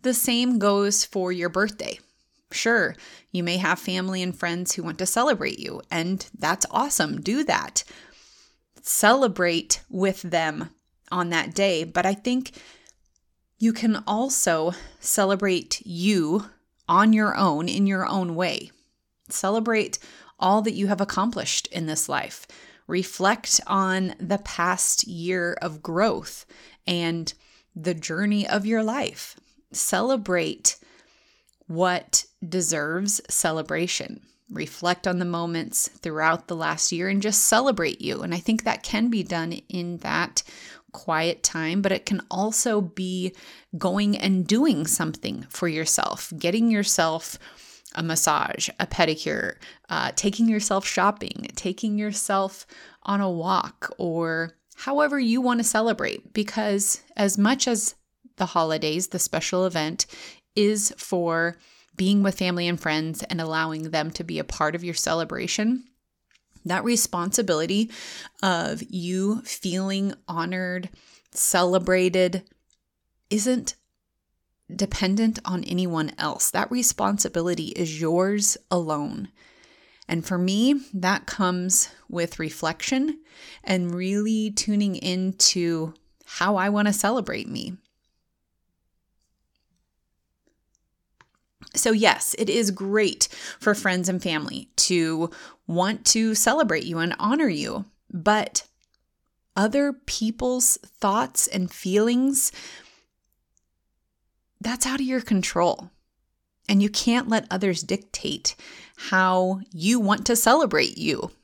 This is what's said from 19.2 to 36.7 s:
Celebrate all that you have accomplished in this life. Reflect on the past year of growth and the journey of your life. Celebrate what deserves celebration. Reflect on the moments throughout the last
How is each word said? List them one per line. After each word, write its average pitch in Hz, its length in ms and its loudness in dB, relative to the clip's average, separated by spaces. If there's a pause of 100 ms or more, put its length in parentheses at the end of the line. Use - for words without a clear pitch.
Celebrate 220 680 0 (420)
all 202 220 4
that 214 120 0
you 196 140 0
have 196 140 0
accomplished 196 680 -2
in 165 200 -6
this 156 200 -2
life. - 380 -6 (400)
Reflect 190 800 0
on 190 540 0
the 196 180 -2
past - 680 0
year 175 540 -4
of 156 200 -6
growth - 640 -2 (400)
and 170 480 -2 (420)
the 170 200 -4
journey 202 520 0
of 202 180 0
your 220 180 0
life. - 520 -6 (360)
Celebrate 190 1040 0 (920)
what 180 580 0 (220)
deserves 170 840 -2
celebration. 160 920 -2 (300)
Reflect 175 560 -4
on 180 100 0
the 180 80 -2
moments 170 600 -2
throughout 160 600 0
the 175 80 -4
last 160 360 -2